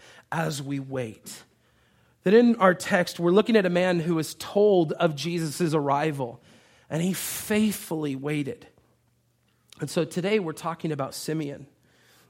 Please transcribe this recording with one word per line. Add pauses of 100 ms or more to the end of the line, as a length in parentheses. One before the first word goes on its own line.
(320)
as
we
wait. (800)
That
in
our
text,
we're
looking
at
a
man
who
was
told
of
Jesus'
arrival, (460)
and
he
faithfully
waited. (1120)
And
so
today
we're
talking
about
Simeon (600)